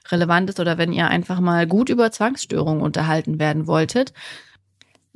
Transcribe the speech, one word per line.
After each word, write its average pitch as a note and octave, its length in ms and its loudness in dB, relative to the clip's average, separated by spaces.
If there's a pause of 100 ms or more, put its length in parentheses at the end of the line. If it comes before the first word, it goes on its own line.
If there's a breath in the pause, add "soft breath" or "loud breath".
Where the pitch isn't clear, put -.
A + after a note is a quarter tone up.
relevant F3 420 2
ist G3 100 -6
oder E3+ 160 0
wenn E3+ 160 0
ihr D#3+ 160 0
einfach F3+ 320 -2
mal E3+ 260 2
gut G#3 220 2
über A#3 240 2
Zwangsstörungen D#3+ 720 -2
unterhalten D#3 560 -2
werden D3+ 280 0
wolltet. D#3+ 460 0 (1040 loud breath)